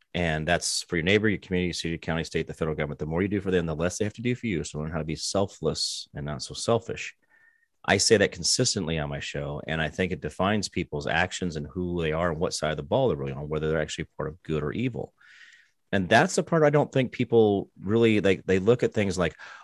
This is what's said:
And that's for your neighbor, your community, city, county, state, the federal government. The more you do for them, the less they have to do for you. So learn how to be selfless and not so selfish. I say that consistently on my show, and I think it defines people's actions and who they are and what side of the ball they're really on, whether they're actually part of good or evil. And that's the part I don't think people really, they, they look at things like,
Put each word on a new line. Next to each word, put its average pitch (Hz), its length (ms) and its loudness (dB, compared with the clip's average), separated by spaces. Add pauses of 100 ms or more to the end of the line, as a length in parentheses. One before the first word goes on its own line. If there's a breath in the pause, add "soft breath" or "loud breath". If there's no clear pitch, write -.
(140)
And 80 320 0
that's - 380 0
for 87 140 -4
your 80 80 0
neighbor, 104 240 4
your 92 80 0
community, 90 340 -2
city, 82 260 -6
county, 80 280 -4
state, 78 220 -4
the 80 60 -12
federal 80 220 -4
government. 73 240 -4
The 76 60 -4
more 80 160 -2
you 98 80 0
do 101 100 0
for 95 100 -4
them, 90 160 2
the 80 80 -2
less 82 240 -2
they 107 60 -2
have 104 120 -4
to - 60 -14
do 123 140 -2
for 120 120 -8
you. 85 180 -2
So - 140 -10
learn 78 120 -6
how 85 60 -6
to 78 80 -4
be 78 100 -4
selfless - 1000 -4
and 71 120 -8
not 71 160 -8
so - 120 -12
selfish. - 640 -4 (720)
I 95 100 4
say 104 220 6
that 101 160 4
consistently 85 640 0
on 73 100 -4
my 71 120 -6
show, 73 440 -8
and 80 160 -2
I 78 60 0
think 90 240 -2
it 80 80 -6
defines 95 480 0
people's 78 400 -4
actions 87 480 0
and 73 100 -6
who 87 360 -4
they 78 100 0
are 85 180 0
and 78 100 -4
what 85 140 0
side 78 180 -2
of 76 60 -4
the 73 60 -8
ball 123 240 0
they're 76 100 0
really 69 140 -6
on, 71 160 -8
whether 78 220 -2
they're 78 120 0
actually 76 360 -6
part 73 100 -4
of 78 160 -12
good 76 200 -2
or 73 100 -4
evil. 120 400 -6 (800 soft breath)
And 95 160 0
that's 139 260 6
the 185 80 0
part 160 200 2
I 147 80 6
don't 147 200 2
think 131 220 0
people 110 560 4 (120)
really, 110 380 4
they, 95 160 4 (100)
they 95 140 4
look 113 240 4
at 113 100 0
things 98 240 0
like, 85 180 0 (280 loud breath)